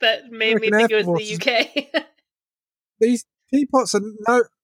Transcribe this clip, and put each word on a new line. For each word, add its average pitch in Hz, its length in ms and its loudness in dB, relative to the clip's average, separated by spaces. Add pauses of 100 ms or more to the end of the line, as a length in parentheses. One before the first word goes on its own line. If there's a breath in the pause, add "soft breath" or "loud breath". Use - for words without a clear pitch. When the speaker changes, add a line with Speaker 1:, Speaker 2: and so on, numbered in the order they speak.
Speaker 1:
that 277 300 -2
made 220 280 0
me 220 100 -2
Speaker 2:
American 208 100 2
Speaker 1:
think - 20 4
Speaker 2:
Air 226 100 2
Speaker 1:
it 220 40 2
was 208 100 0
the - 0 -
Speaker 2:
Force 175 180 0
is 208 80 -10
Speaker 1:
U 165 80 -6
K. 262 540 -2
<laughs> - 1040 -14
Speaker 2:
These 233 260 0 (280)
teapots 262 420 0
are 202 60 0 (260)
no, 240 160 4 (200)